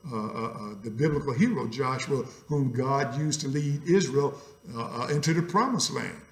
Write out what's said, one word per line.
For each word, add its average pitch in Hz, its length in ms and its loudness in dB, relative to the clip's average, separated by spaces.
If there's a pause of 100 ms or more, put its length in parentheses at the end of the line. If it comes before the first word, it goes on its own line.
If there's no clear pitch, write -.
(120)
uh, 113 40 -6
uh, 113 300 -4
uh, 107 360 -10
the 113 80 -8
biblical 139 420 0
hero 151 360 2
Joshua, 131 560 -2 (240)
whom 139 240 0
God 131 440 0
used 151 260 0
to 139 60 -4
lead 143 360 0
Israel, 143 520 4 (400)
uh, 117 260 -4
uh, - 60 -2
into 147 240 2
the 165 100 4
promised 208 500 2
land. 104 240 -4 (160)